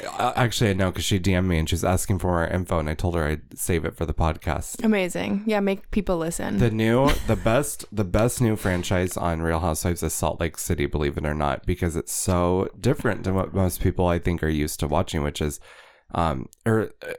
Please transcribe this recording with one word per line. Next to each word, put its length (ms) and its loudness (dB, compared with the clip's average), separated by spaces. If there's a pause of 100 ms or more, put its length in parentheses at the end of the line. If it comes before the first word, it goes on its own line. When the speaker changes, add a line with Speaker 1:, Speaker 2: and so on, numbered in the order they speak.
(180)
Speaker 1:
Uh, 180 0
actually, 340 2
I 40 4
know 180 2
'cause 140 -4
she 140 2
D 140 2
M'd 140 2
me 100 4
and 120 2
she's 160 0
asking 340 2
for 120 0
our 160 2
info, 320 0
and 100 -2
I 60 -2
told 200 -2
her 100 2
I'd 320 -4
save 280 0
it 100 -6
for 100 -4
the 80 -2
podcast. 720 -2
Speaker 2:
Amazing. 640 0
Yeah, 140 2
make 300 -2
people 260 0
listen. 400 -4
Speaker 1:
The 120 4
new, 400 4 (180)
the 100 4
best, 540 0
the 120 0
best 380 2
new 140 2
franchise 600 0
on 260 -2
Real 180 0
Housewives 440 0
is 100 -2
Salt 280 -2
Lake 160 -4
City, 280 -2
believe 320 -2
it 80 -2
or 80 -2
not, 320 -2
because 300 0
it's 160 -4
so 560 2 (120)
different 440 0
than 120 0
what 180 -2
most 280 0
people, 260 0
I 120 2
think, 240 -2
are 60 2
used 320 -2
to 60 0
watching, 360 0
which 180 -4
is, 180 -4 (540)
um, 340 -2 (180)
or 260 2 (280)